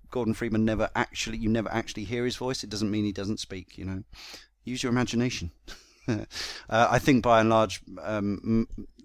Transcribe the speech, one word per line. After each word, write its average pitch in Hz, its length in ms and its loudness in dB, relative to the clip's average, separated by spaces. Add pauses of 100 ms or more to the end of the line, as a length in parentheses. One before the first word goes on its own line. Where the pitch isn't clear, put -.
Gordon 113 240 0
Freeman 110 300 0
never 110 320 2
actually, 113 440 -4
you 107 100 0
never 110 200 0
actually 113 360 -4
hear 120 180 -4
his 123 140 -2
voice. 127 260 -4
It 110 60 -12
doesn't 104 220 -2
mean 107 120 0
he 104 80 0
doesn't 101 300 -6
speak, - 360 -12
you - 60 -12
know. 95 200 -8 (600)
Use 123 200 -6
your 120 100 0
imagination. 120 580 0 (160)
<laughs> - 140 -18 (260)
Uh, - 840 0
I 123 80 4
think 127 240 6
by 117 160 8
and 110 100 6
large, 110 320 4 (180)
um, 101 400 -2 (380)
m-, - 80 -12 (200)